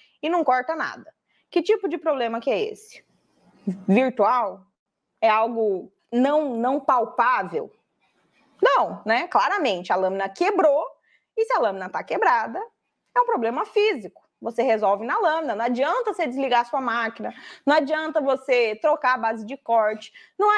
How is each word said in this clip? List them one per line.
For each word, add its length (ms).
e 60
não 160
corta 320
nada. 380
Que 100
tipo 260
de 120
problema 420
que 80
é 100
esse? 460
Virtual? 800
É 80
algo 640
não, 440
não 240
palpável? 920
Não, 460
né? 220
Claramente, 640
a 20
lâmina 320
quebrou, 560
e 80
se 80
a 60
lâmina 300
tá 140
quebrada, 560
é 60
um 40
problema 400
físico. 580
Você 180
resolve 440
na 120
lâmina. 380
Não 100
adianta 480
você 140
desligar 340
a 40
sua 160
máquina, 520
não 100
adianta 440
você 560
trocar 380
a 40
base 280
de 100
corte, 560
não 200